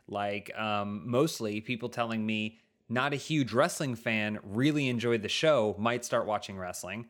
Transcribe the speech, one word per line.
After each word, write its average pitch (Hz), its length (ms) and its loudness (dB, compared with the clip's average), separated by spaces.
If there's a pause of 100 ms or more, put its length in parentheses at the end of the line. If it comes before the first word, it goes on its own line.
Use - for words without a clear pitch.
like, 104 500 -4
um, 104 500 -2
mostly 120 540 0
people 120 260 -6
telling 113 380 -2
me, 110 320 -2 (280)
"Not 135 280 0
a - 20 0
huge 131 380 0
wrestling 143 400 2
fan, 107 480 0
really 135 460 2
enjoyed 117 340 2
the 101 80 -2
show, 120 480 4
might 117 260 0
start 117 220 0
watching 104 320 -2
wrestling." 92 520 -8